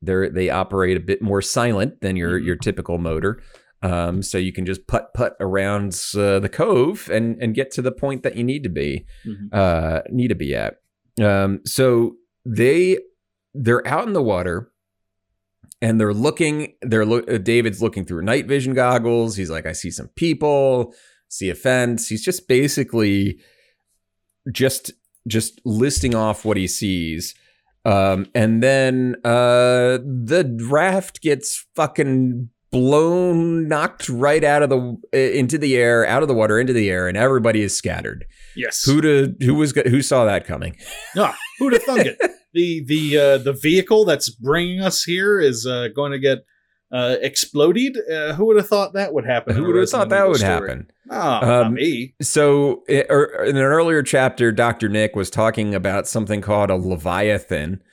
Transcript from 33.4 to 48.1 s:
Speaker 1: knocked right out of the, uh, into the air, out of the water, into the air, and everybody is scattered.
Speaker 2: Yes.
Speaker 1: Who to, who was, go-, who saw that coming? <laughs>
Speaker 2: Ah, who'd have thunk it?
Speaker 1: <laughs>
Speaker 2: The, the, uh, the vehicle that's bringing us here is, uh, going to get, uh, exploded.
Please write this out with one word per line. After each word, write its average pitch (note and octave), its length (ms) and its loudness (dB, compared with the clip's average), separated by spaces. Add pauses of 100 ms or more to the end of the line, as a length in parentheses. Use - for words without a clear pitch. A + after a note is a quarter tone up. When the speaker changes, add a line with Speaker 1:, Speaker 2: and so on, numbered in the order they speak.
Speaker 1:
knocked D#3 420 -4
right C#3+ 340 2
out D3 180 4
of C#3+ 80 4
the, B2 280 -2 (160)
uh, - 40 2
into C3 400 2
the C#3 200 2
air, A#2 280 4
out B2+ 160 0
of D#3 60 2
the C#3 60 2
water, G#2+ 260 2
into B2+ 140 0
the G#2+ 160 2
air, F2+ 180 0
and F#2 100 -4
everybody A#2 440 2
is G2+ 140 -2
scattered. - 500 -8 (300)
Speaker 2:
Yes. A#2+ 280 -6
Speaker 1:
Who C#3 180 4
to, C#3+ 400 2
who C3 140 2
was, D3+ 160 0
go-, D3+ 120 0
who B2+ 180 2
saw C3 240 2
that G2 200 0
coming? E2+ 360 -10
<laughs> - 40 -20 (320)
Speaker 2:
Ah, F3+ 200 0 (220)
who'd C4 140 2
have A#3 100 4
thunk B3 220 0
it? - 160 -6
Speaker 1:
<laughs> F#4 100 -2 (220)
Speaker 2:
The, E3+ 340 -2
the, D3+ 320 0
uh, C#3 180 6
the C3 160 -4
vehicle F#3 500 2
that's D#3+ 260 0
bringing E3+ 520 -2
us F#3+ 220 -2
here F#3+ 360 0
is, B2+ 280 0
uh, B2 280 -4
going C#3+ 180 -4
to C#3 40 -4
get, C3+ 220 0 (520)
uh, B2 300 0
exploded. A#3 760 0 (140)